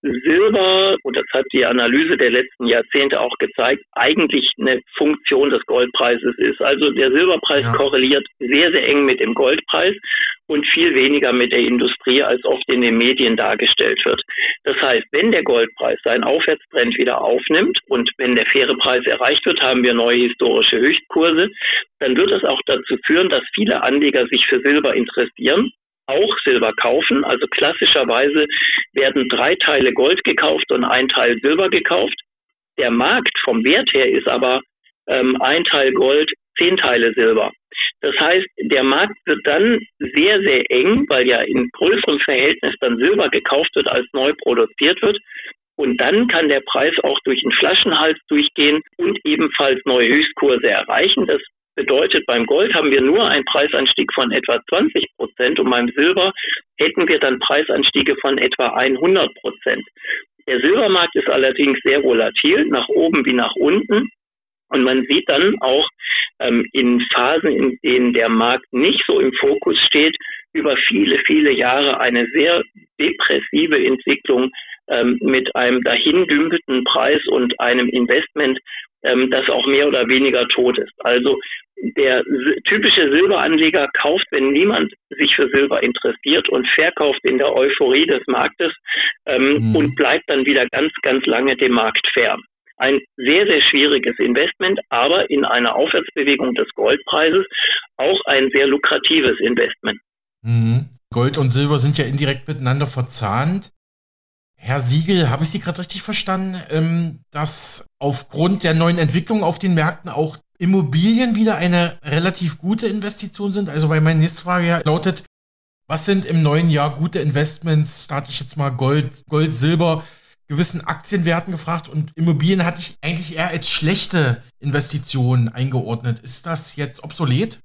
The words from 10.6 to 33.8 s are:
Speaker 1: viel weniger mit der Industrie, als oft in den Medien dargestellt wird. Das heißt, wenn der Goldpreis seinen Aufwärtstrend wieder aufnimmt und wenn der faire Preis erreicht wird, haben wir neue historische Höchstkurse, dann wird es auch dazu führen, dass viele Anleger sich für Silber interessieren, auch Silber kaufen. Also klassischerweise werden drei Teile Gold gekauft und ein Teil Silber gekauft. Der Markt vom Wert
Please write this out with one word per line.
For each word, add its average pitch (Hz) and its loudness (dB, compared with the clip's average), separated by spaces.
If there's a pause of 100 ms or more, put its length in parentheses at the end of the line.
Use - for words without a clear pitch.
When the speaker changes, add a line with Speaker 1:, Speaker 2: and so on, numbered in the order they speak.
Speaker 1:
viel 160 2
weniger 135 2
mit 123 0
der 120 2
Industrie, 123 0
als 123 0
oft - -2
in 123 0
den 117 2
Medien 120 2
dargestellt 110 0
wird. - 0 (420)
Das 139 -2
heißt, 127 0
wenn 190 0
der 175 2
Goldpreis 117 0
seinen 120 0
Aufwärtstrend 131 -2
wieder 123 0
aufnimmt 156 0 (100)
und 123 -2
wenn 127 0
der 110 0
faire 135 2
Preis 127 0
erreicht - 0
wird, 170 0
haben 127 2
wir 123 4
neue 120 2
historische 113 2
Höchstkurse, 160 2 (520)
dann 131 0
wird 180 2
es 196 0
auch - 0
dazu - -2
führen, 175 2
dass 156 0 (100)
viele 208 0
Anleger 143 2
sich 139 0
für 127 0
Silber 143 2
interessieren, 131 0 (380)
auch 185 0
Silber 113 2
kaufen. 120 0
Also 120 -2
klassischerweise 143 2 (460)
werden 131 0
drei 127 0
Teile 135 0
Gold 175 2
gekauft 156 0
und 127 0
ein 127 0
Teil 120 0
Silber 165 0
gekauft. 175 -2 (580)
Der 123 0
Markt 123 0 (140)
vom 113 0
Wert 180 2